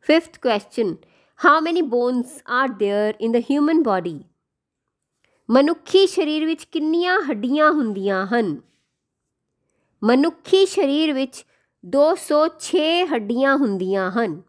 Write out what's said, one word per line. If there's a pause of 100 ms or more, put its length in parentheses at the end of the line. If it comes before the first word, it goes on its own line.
(120)
Fifth
question, (440)
how
many
bones
are
there (120)
in
the
human
body? (1300)
ਮਨੁੱਖੀ
ਸਰੀਰ
ਵਿੱਚ
ਕਿੰਨੀਆਂ
ਹੱਡੀਆਂ
ਹੁੰਦੀਆਂ
ਹਨ? (1400)
ਮਨੁੱਖੀ
ਸਰੀਰ
ਵਿੱਚ (400)
ਦੋ
ਸੌ (120)
ਛੇ
ਹੱਡੀਆਂ
ਹੁੰਦੀਆਂ
ਹਨ।